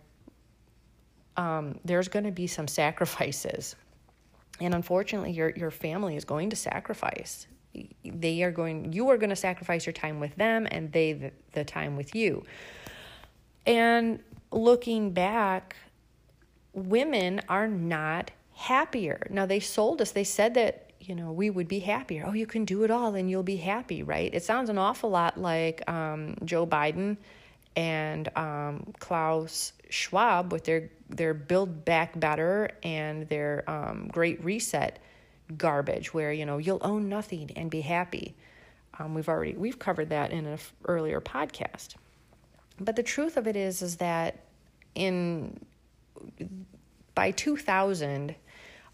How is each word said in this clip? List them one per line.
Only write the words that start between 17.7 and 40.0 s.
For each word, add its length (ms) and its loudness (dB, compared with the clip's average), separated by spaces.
happier. 760 0
Now, 160 2
they 140 2
sold 420 2
us. 80 2
They 140 0
said 300 2
that, 460 2
you 140 -10
know, 180 -6
we 160 2
would 200 0
be 100 0
happier. 480 -2
"Oh, 80 -2
you 120 0
can 180 0
do 200 2
it 60 4
all 240 2
and 160 0
you'll 120 0
be 140 -2
happy," 460 -4
right? 300 0
It 120 -2
sounds 240 2
an 100 0
awful 320 2
lot 280 2
like, 520 0
um, 540 -4
Joe 220 2
Biden 500 2
and, 640 -2
um, 600 -4
Klaus 760 0
Schwab 640 2
with 120 -4
their, 260 2
their 240 0
Build 520 0
Back 360 2
Better 500 2
and 460 -4
their, 400 -2
um, 440 -6
Great 320 2
Reset 540 -2
garbage 560 0
where, 200 0
you 140 -4
know, 120 -2
you'll 240 0
own 260 0
nothing 480 -6
and 140 -4
be 100 -2
happy. 540 -2
Um, 160 -6
we've 140 -2
already, 260 0
we've 240 -4
covered 320 -2